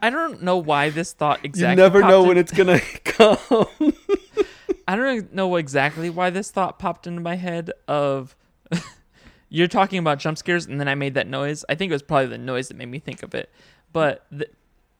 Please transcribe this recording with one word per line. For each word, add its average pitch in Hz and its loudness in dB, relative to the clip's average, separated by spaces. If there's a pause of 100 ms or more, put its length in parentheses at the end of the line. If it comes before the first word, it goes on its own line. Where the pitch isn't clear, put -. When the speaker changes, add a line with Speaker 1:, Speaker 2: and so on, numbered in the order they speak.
Speaker 1:
I 226 2
don't 302 -6
know 180 0
why 151 0
this 160 -6
thought 147 -2
Speaker 2:
You 143 -8
Speaker 1:
exactly 180 2
Speaker 2:
never 190 8
Speaker 1:
popped 185 6
Speaker 2:
know 190 8
Speaker 1:
in- 180 6
Speaker 2:
when 180 4
it's 175 2
gonna 180 4
<laughs> - -10
come. 214 4 (1200)
Speaker 1:
I 185 0
don't 247 -2
know 185 0
exactly 147 -2
why 180 -2
this 190 -6
thought - -4
popped 175 -6
into 170 -8
my 170 -4
head 170 -6 (160)
of 139 -2 (380)
<laughs> 170 -2 (680)
you're 170 0
talking 196 0
about 151 0
jump 156 -6
scares, 175 -2
and 139 -6
then 143 -4
I 139 0
made 139 -4
that 131 -2
noise. 143 -6
I 147 -2
think 185 -4
it 156 -2
was 139 -4
probably 139 0
the 117 -8
noise 127 -6
that 120 -18
made 123 -14
me 127 -12
think 131 -14
of - -16
it. - -8 (440)
But 151 -2
the, 143 -10 (520)